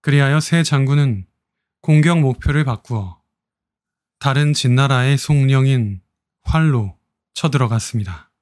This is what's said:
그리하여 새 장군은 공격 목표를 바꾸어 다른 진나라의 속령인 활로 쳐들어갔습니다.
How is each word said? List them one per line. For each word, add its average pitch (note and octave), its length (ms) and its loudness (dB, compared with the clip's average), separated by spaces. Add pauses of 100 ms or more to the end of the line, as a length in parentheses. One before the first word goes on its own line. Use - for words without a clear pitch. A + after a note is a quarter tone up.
그리하여 C#3+ 380 2
새 E3 240 0
장군은 C3+ 600 0 (560)
공격 D#3 380 2
목표를 C#3+ 460 -2
바꾸어 G#2+ 580 -8 (960)
다른 C#3+ 340 0
진나라의 C3+ 640 2
속령인 C3+ 840 0 (420)
활로 C3+ 560 -2 (340)
쳐들어갔습니다. A2+ 960 -4 (100)